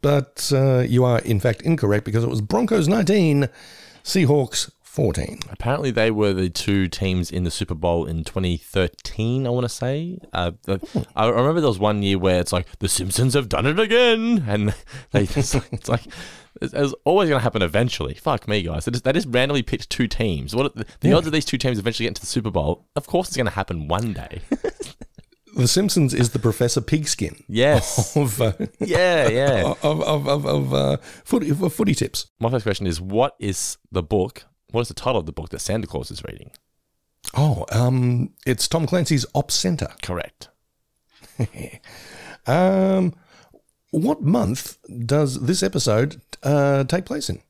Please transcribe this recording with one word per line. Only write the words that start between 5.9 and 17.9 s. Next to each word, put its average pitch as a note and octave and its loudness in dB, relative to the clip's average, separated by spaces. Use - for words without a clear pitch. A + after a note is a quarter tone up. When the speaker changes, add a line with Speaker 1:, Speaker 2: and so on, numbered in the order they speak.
Speaker 2:
they A2+ 2
were G#2 2
the F#2 0
two G2 0
teams F#2 0
in F2+ -2
the E2+ 0
Super F#2 -4
Bowl E2+ 0
in E2 -4
twenty F2 -2
thirteen, A2+ -2
I - -2
wanna B2 -2
say. D#3+ -6
Uh, F2 -2
the, G2 -2
Speaker 1:
Hmm. - -6
Speaker 2:
I A2 2
remember C3+ 2
there D3 4
was G2 -2
one G#2 2
year G2 2
where F2+ 4
it's F2 -2
like, F2 -2
"The G2 -2
Simpsons G2 0
have C3 0
done E2+ 0
it D#3 2
again." A3+ 2
And G#2 0
<laughs> - -18
they, G#2 2
it's A#2 0
like, - -2
it's - -10
like, A#2+ 0
it's, - -6
it's C#3+ 0
always F3 4
gonna C3+ 2
happen A2 0
eventually. E2+ 0